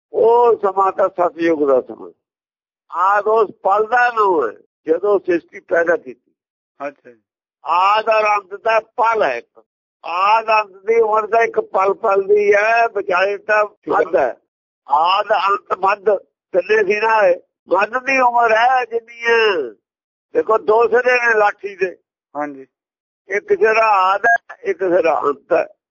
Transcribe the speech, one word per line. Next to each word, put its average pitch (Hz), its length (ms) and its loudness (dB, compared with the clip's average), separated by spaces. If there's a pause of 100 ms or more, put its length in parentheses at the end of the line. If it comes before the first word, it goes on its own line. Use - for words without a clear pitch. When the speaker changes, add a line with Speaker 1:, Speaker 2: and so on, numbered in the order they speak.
(140)
Speaker 1:
ਉਹ 240 420 4
ਸਮਾਂ 190 360 0
ਤਾਂ 190 180 0
ਸਤਿਯੁਗ 165 600 -2
ਦਾ 127 120 2
ਸਮਾਂ। 95 300 -14 (800)
ਆਦ 196 360 0
ਉਸ 214 240 0 (120)
ਪਲ 208 220 0
ਦਾ 240 240 0
ਨਾਮ 185 400 0
ਹੈ, 98 80 -16 (300)
ਜਦੋਂ 180 320 0
ਸ੍ਰਿਸ਼ਟੀ 175 400 -6
ਪੈਦਾ 170 380 -2
ਕੀਤੀ। 131 340 -16 (560)
Speaker 2:
ਅੱਛਾ 131 240 -20
ਜੀ। 113 100 -20 (440)
Speaker 1:
ਆਦ 196 440 0
ਔਰ 220 140 2
ਅੰਤ 202 320 -4
ਦਾ 220 240 -2
ਪਲ 220 440 -2
ਹੈ 131 140 -2
ਇੱਕ। - 260 -18 (420)
ਆਦ 196 400 0
ਅੰਤ 202 400 -2
ਦੀ 226 140 0
ਉਮਰ 214 280 0
ਦਾ 226 160 2
ਇੱਕ - 160 -4
ਪਲ, 196 340 -2
ਪਲ 196 280 -2
ਦੀ 208 320 2
ਹੈ, 233 340 2
ਵਿਚਾਲੇ 196 500 -2
ਤਾਂ 214 280 0
ਮੱਧ 180 500 -4
ਹੈ। 139 220 0 (500)
ਆਦ 180 440 0
ਅੰਤ 196 460 -2
ਮੱਧ 196 480 -2
ਤਿੰਨੇ 208 580 -2
ਸੀ 208 160 -2
ਨਾ 220 280 2
ਇਹ। 175 80 2 (320)
ਮੱਧ 202 220 0
ਦੀ 254 300 -2
ਉਮਰ 240 320 2
ਹੈ 247 340 2
ਜਿੰਨੀ 233 360 -10
ਹੈ। 214 500 0 (640)
ਦੇਖੋ, 160 240 0
ਦੋ 220 300 2
ਸਿਰੇ 240 400 0
ਨੇ 220 120 2
ਲਾਠੀ 202 360 -2
ਦੇ। 180 220 -6 (400)
Speaker 2:
ਹਾਂਜੀ। 139 300 -10 (600)
Speaker 1:
ਇੱਕ 208 260 -2
ਸਿਰਾ 220 340 2
ਆਦ 196 380 2
ਹੈ, - 380 -2
ਇੱਕ 175 160 -4
ਸਿਰਾ 170 420 0
ਅੰਤ 143 320 -4
ਹੈ। 160 120 0 (260)